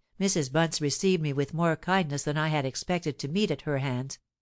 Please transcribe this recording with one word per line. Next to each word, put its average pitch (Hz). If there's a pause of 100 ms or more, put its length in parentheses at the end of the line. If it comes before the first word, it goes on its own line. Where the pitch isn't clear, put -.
(180)
Missus 185
Bunce 160
received 160
me 147
with 139
more 165
kindness 170
than 151
I 156
had 151
expected 156
to 139
meet 196
at 143
her 147
hands, 131 (220)